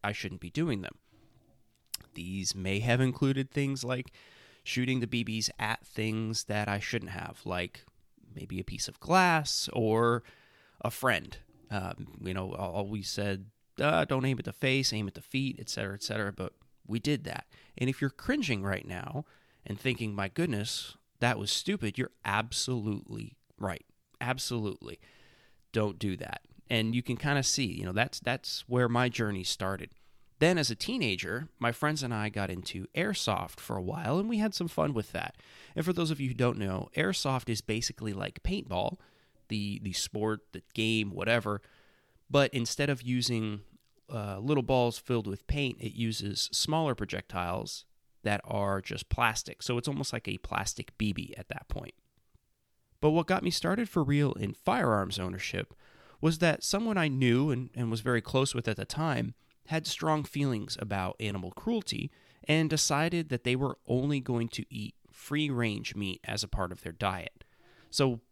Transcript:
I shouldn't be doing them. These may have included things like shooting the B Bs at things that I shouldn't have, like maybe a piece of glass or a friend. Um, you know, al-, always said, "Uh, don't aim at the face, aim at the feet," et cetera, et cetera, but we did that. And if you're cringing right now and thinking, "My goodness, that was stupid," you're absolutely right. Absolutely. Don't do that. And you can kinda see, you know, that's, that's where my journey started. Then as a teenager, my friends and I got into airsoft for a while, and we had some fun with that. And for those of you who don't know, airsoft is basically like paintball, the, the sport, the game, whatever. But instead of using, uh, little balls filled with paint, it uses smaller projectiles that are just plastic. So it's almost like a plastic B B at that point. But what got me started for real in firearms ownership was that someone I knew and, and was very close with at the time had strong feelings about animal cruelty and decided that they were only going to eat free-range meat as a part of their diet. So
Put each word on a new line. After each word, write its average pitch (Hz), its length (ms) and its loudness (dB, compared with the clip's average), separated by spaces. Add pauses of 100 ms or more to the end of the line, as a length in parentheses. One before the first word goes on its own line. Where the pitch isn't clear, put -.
I 104 80 0
shouldn't - 300 -6
be 87 100 -12
doing 151 300 0
them. - 160 -10 (1160)
These 92 420 -4
may 95 240 0
have 120 200 6
included 131 520 2
things 139 320 0
like 123 260 -4 (540)
shooting 127 340 2
the 120 80 0
B 117 180 0
Bs 110 240 0 (120)
at 110 260 -2
things 110 580 -2
that 104 220 -2
I 101 140 0
shouldn't 101 320 -4
have, 87 320 -10
like 90 400 -4 (500)
maybe 92 240 -8
a 95 60 -4
piece - 240 -6
of - 100 -16
glass 165 720 2
or 117 520 4 (560)
a 117 100 -2
friend. - 480 0 (320)
Um, 98 500 -6
you 92 140 -4
know, 92 240 -4
al-, 90 140 -4
always 101 360 -4
said, 98 380 -2 (340)
"Uh, 156 260 4
don't 131 180 0
aim 131 160 0
at - 40 -6
the - 80 -8
face, 135 400 2
aim 107 140 0
at 98 80 -6
the - 80 -14
feet," 135 380 -2
et 110 80 -12
cetera, 101 260 -4
et 101 80 -12
cetera, 107 300 -2
but - 220 -8 (300)
we 113 140 -2
did 143 260 0
that. - 220 -8 (320)
And 127 100 2
if 135 120 -2
you're 139 100 2
cringing 156 540 0
right 98 220 -2
now 90 380 -6 (400)
and 104 140 -6
thinking, 113 340 -2
"My 98 160 0
goodness, 117 680 -2 (240)
that 120 180 2
was 101 140 -2
stupid," 117 440 -2
you're - 140 -2 (140)
absolutely 107 1120 -2 (200)
right. 95 300 -4 (340)
Absolutely. 120 800 -4 (720)
Don't 104 280 2
do 95 180 -2
that. - 260 -8 (260)
And 113 240 2
you 120 120 0
can 123 120 -2
kinda 143 280 2
see, 131 220 2
you 90 180 -4
know, 92 80 -4
that's, 113 260 0
that's - 500 -4
where 123 200 6
my 120 200 4
journey 104 360 0
started. - 480 -4 (480)
Then 175 160 6
as 147 140 2
a 113 40 -2
teenager, 123 840 -2
my 117 120 2
friends 151 320 0
and 120 120 0
I 107 160 0
got 98 180 -2
into 92 460 -6
airsoft 165 640 0
for - 160 -4
a 92 60 -2
while, 135 360 0
and 202 80 0
we 226 120 0
had 214 160 2
some 175 140 -2
fun 151 260 2
with 110 180 -2
that. - 240 -6 (400)
And 156 80 2
for 180 80 2
those 170 180 0
of 147 80 -2
you 139 100 0
who 123 60 -4
don't 120 220 2
know, 95 400 -2
airsoft 135 540 0
is 110 100 0
basically 110 540 -2
like 98 280 -6
paintball, 180 540 0 (520)
the, 101 340 -2
the 98 100 -4
sport, 107 480 -2 (120)
the - 100 -12 (100)
game, 110 380 2
whatever. 101 500 0 (720)
But 139 240 6
instead 139 340 0
of 127 140 0
using, 117 580 0 (500)
uh, 104 280 -4
little 135 240 2
balls 123 340 4
filled 113 300 -2
with 98 200 -6
paint, 139 320 0
it 110 140 -6
uses 107 600 -2
smaller 151 420 2
projectiles - 920 -4 (380)
that 104 220 2
are 98 360 0
just - 300 -8
plastic. - 520 0
So 120 140 -2
it's 120 120 -2
almost 139 220 -2
like - 160 -6
a - 120 -2
plastic - 580 -6
B 107 160 2
B - 240 -8
at - 120 -12
that - 200 -10
point. - 260 -8 (1080)
But 151 80 8
what 160 160 4
got 185 160 2
me 175 80 0
started 202 400 0
for 165 120 4
real 143 300 4
in 101 220 -4
firearms 117 640 2
ownership 92 560 -4 (480)
was 160 160 4
that 165 260 2
someone 214 320 0
I 160 120 4
knew 131 420 6
and, 123 240 -2
and 120 160 -2
was 113 100 -2
very 117 220 2
close 135 320 2
with 120 140 -2
at 107 100 0
the 104 80 -6
time 127 480 -2 (320)
had 156 200 -2
strong 156 380 2
feelings 127 560 -2
about 98 400 -2
animal 98 320 -4
cruelty - 580 -2 (380)
and 156 200 6
decided 156 600 2
that 123 160 -2
they 123 100 4
were 131 320 0
only 139 320 2
going 120 300 0
to - 200 -6
eat 113 280 -10 (160)
free-range 120 800 0
meat 98 300 -2
as - 180 -2
a 101 60 -6
part 92 240 0
of 92 100 -14
their 85 100 -8
diet. 92 520 -4 (440)
So 131 320 2 (120)